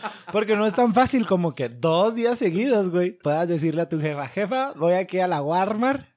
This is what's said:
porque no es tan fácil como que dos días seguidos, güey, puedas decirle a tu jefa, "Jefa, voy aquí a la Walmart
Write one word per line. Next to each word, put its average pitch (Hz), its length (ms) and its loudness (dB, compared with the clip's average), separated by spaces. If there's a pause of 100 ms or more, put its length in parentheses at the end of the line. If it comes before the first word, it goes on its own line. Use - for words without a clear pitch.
(340)
porque 208 240 0
no 208 80 2
es 214 80 0
tan 240 200 2
fácil 247 320 2
como 175 300 0
que 123 140 -4
dos 165 460 2
días 233 240 0
seguidos, 208 500 2
güey, 180 280 0
puedas 156 300 0
decirle 160 360 0
a 170 40 -4
tu 165 140 -4
jefa, 147 260 -4
"Jefa, 226 460 -4
voy 165 220 0
aquí 185 240 -2
a 185 80 2
la 165 140 -2
Walmart 214 640 0 (120)